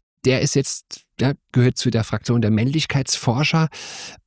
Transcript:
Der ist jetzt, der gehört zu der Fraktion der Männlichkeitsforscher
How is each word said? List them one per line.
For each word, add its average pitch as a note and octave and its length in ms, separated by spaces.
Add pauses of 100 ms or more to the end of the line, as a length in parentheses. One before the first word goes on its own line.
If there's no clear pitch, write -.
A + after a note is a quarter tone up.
(240)
Der B2+ 160
ist - 140
jetzt, - 500 (160)
der C3+ 140 (180)
gehört B2 240
zu - 140
der A2 140
Fraktion A#2+ 360
der G#2+ 100
Männlichkeitsforscher C#3 1160 (580)